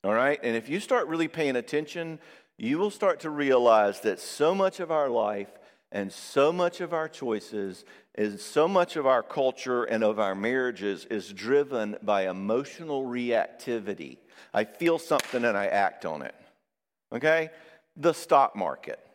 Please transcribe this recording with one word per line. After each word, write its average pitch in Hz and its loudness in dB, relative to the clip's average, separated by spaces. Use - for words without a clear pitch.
All 98 0
right? 135 2
And 113 -2
if 113 -6
you 170 -4
start 226 0
really 160 -2
paying 147 -2
attention, 151 -4
you 135 -2
will 202 0
start 185 0
to 160 -6
realize 120 6
that 104 0
so - 0
much 190 0
of 165 -6
our 151 0
life 104 -2
and 98 -6
so 147 2
much 175 -2
of 170 -6
our 160 -4
choices 104 -6
and 107 -2
so 151 2
much 180 2
of 139 0
our 127 4
culture 127 -2
and 110 0
of 107 2
our 98 0
marriages 107 -2
is 101 -6
driven 117 0
by 98 0
emotional 135 -4
reactivity. 113 -4
I 110 0
feel 165 0
something 131 -2
and 110 2
I 101 0
act 98 0
on 78 -6
it. - -12
Okay? 160 2
The 160 2
stock 139 4
market. 85 -6